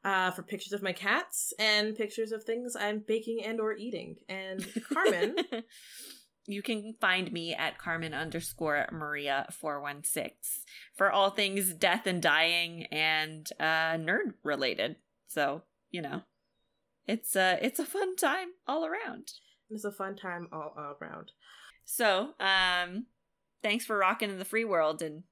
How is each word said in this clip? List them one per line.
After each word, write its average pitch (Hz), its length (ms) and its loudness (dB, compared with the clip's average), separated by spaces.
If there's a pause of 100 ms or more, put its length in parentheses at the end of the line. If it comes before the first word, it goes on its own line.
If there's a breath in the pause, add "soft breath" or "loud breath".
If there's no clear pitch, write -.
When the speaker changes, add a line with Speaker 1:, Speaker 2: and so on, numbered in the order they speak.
Speaker 1:
Uh, 185 280 4
for - 120 -8
pictures 196 300 -8
of 202 100 -4
my 190 120 0
cats 220 640 -2
and 214 360 4
pictures 220 380 -4
of 220 100 -6
things 240 320 -4
I'm 214 320 0
baking 220 380 0
and 226 160 -2
or 214 160 2
eating. 196 400 -8 (140)
And 190 360 -6 (260)
Carmen. 285 440 4 (160)
Speaker 2:
<laughs> 226 120 -6 (840 loud breath)
You 202 160 -6
can 220 380 -4
find 185 300 2
me 165 240 -4
at - 240 -4
Carmen 165 360 -4
underscore 156 760 -2
Maria 143 640 -2
four 147 280 -6
one 147 220 -8
six - 600 -4 (340 loud breath)
for 196 160 6
all 196 180 6
things 196 440 2
death 190 320 4
and 180 140 2
dying 165 680 2
and, 156 600 0 (120)
uh, 160 400 2
nerd 208 320 0 (100)
related. 135 540 0 (320)
So, 147 340 0 (280)
you 175 120 -6
know, 147 200 -6 (840)
it's - 300 0
a, 185 260 6
it's - 160 0
a 311 60 -2
fun 381 320 -2
time 349 320 0 (180)
all 311 200 0
around. 392 420 -6 (400 soft breath)
Speaker 1:
It's 214 160 -8
a 202 80 -2
fun 196 240 -6
time 175 340 -8
all 151 240 -10 (260)
around. - 320 -12 (520 loud breath)
Speaker 2:
So, 214 460 2 (100)
um, 185 680 2 (560)
thanks 220 220 0
for 214 140 0
rocking 202 320 4
in 190 80 -6
the 196 60 -6
free 226 200 0
world 160 380 2
and 156 300 -8